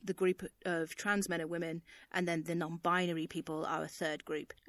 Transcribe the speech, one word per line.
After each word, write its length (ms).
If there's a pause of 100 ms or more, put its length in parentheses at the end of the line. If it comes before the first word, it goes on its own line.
the 80
group 340 (200)
of 280
trans 320
men 140
and 80
women 320 (320)
and 160
then 140
the 120
non-binary 760
people 360
are 180
a 60
third 380
group. 260 (160)